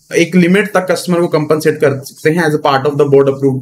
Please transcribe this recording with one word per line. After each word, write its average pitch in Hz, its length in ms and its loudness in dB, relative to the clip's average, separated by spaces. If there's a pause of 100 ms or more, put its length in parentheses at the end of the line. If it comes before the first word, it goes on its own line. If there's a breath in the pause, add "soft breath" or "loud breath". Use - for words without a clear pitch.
(160)
एक 170 200 0
limit 185 320 2
तक 185 220 -2
customer 170 300 -2
को 175 80 0
compensate 156 480 0
कर 151 140 0
सकते - 400 -4
हैं 170 140 0
as 156 100 0
a 147 120 -2
part 135 200 0
of 143 140 0
the 147 60 2
board 139 220 4
approved 135 340 -2